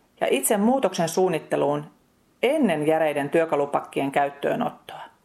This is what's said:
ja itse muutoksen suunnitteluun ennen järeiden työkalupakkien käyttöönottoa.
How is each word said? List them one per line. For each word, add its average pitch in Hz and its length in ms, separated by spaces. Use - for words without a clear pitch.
ja - 100
itse 262 260
muutoksen 202 520
suunnitteluun 147 760
ennen 214 440
järeiden 151 440
työkalupakkien 143 800
käyttöönottoa. 147 880